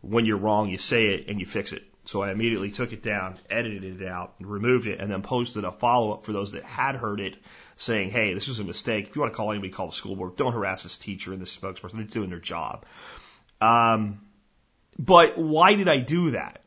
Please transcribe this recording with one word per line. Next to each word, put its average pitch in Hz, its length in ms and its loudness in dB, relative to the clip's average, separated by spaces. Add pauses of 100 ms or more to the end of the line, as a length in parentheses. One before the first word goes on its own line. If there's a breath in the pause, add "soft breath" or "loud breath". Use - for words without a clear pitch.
When 113 240 0
you're 107 100 2
wrong, 104 320 2
you 90 80 -4
say 110 380 2
it - 140 -8
and 101 120 -6
you 87 60 -6
fix - 260 -6
it. - 120 -12 (200)
So 101 160 -6
I 98 120 -4
immediately 104 380 -2
took 120 220 -6
it 98 100 -14
down, 95 360 -6 (100)
edited 98 540 -6
it 95 40 -8
out, 90 340 -10
removed 110 480 0
it, - 120 -6
and 101 100 -4
then 95 120 -4
posted 120 420 -4
a 90 60 -4
follow-up 117 540 0
for 110 80 -8
those 101 200 -4
that - 120 -12
had 135 320 -4
heard 104 240 -6
it 95 160 -8 (400 loud breath)
saying, 107 340 -2
"Hey, 107 240 0
this 104 140 -6
was 120 100 -6
a 104 60 -6
mistake. 104 420 -4
If - 100 -12
you 147 60 0
wanna 117 100 -2
call 107 200 -4
anybody, 98 180 -6
call 95 160 -6
the 80 60 -10
school 98 240 -8
board. 90 200 -8
Don't 123 160 0
harass 98 300 -4
this - 160 -12
teacher 95 340 -10
and 95 80 -10
this 90 160 -12
spokesperson. 95 360 -12
They're 110 120 -8
doing 107 240 -6
their 87 120 -8
job." 82 440 -8 (760 loud breath)
Um, 113 600 4 (760)
but 170 400 10
why 165 380 6
did 190 120 4
I 143 120 6
do 156 320 2
that? 78 340 -6